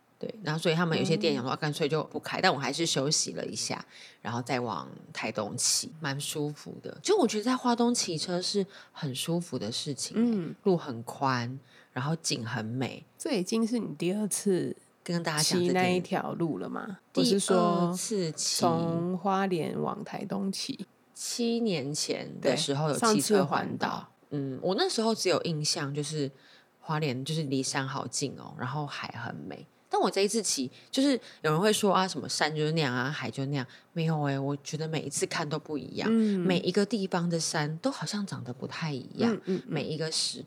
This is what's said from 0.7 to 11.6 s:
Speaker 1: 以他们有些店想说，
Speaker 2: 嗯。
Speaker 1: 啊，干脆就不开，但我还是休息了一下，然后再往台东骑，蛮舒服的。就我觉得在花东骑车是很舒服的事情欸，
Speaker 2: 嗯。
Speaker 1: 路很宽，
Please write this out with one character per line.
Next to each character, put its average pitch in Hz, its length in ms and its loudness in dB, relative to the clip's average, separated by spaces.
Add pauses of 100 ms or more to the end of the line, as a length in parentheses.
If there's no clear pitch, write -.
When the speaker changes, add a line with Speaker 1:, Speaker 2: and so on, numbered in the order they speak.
Speaker 1:
以 - 20 2
他 175 120 2
们 160 100 2
有 131 80 2
些 160 120 4
店 156 180 2
想 123 80 -2
说， 131 80 -2
Speaker 2:
嗯。 - 20 0
Speaker 1:
啊， 151 40 -2
干 151 160 -2
脆 151 160 0
就 156 160 2
不 - 140 -8
开， - 220 -4
但 185 120 6
我 139 60 0
还 139 140 -2
是 165 140 0
休 147 240 2
息 - 220 0
了 - 120 -6
一 - 100 -6
下， - 300 -4 (380)
然 113 100 -6
后 120 80 -2
再 127 200 -2
往 87 280 -4 (240)
台 - 180 -6
东 107 260 -4
骑， - 440 0
蛮 139 180 -2
舒 147 340 -4
服 - 300 -14
的。 - 200 -10
就 415 160 4
我 277 80 6
觉 214 100 0
得 208 80 -2
在 254 120 2
花 240 200 2
东 240 180 4
骑 175 220 -2
车 175 240 -2
是 185 260 0 (260)
很 135 220 -4
舒 165 240 0
服 170 200 -4
的 104 120 -4
事 143 220 -4
情 - 240 -6
欸， 220 80 4
Speaker 2:
嗯。 208 380 0
Speaker 1:
路 185 140 6
很 117 260 -6
宽， 127 560 0 (340)